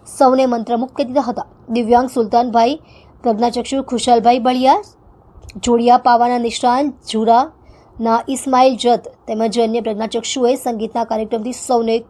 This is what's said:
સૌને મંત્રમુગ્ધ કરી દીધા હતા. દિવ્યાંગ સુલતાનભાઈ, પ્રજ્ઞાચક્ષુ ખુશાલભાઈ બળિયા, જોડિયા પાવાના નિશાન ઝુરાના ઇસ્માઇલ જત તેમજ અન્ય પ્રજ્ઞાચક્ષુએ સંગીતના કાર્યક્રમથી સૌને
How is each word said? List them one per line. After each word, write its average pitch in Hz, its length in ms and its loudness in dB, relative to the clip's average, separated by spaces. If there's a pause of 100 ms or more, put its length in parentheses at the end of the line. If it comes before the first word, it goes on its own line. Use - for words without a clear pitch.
(180)
સૌને 262 280 4
મંત્રમુગ્ધ 240 460 -4
કરી 285 120 -4
દીધા 254 160 -2
હતા. 240 260 -6 (240)
દિવ્યાંગ 240 400 2
સુલતાનભાઈ, 233 680 0 (420)
પ્રજ્ઞાચક્ષુ 240 600 -2
ખુશાલભાઈ 240 560 2
બળિયા, 254 440 2 (720)
જોડિયા 240 420 4
પાવાના 247 400 2
નિશાન 247 540 -2 (200)
ઝુરાના 226 1160 -2
ઇસ્માઇલ 262 480 2
જત 240 280 0 (220)
તેમજ 226 340 -2
અન્ય 226 200 -2
પ્રજ્ઞાચક્ષુએ 226 760 -4
સંગીતના 233 500 -6
કાર્યક્રમથી 226 480 -6
સૌને 233 580 -2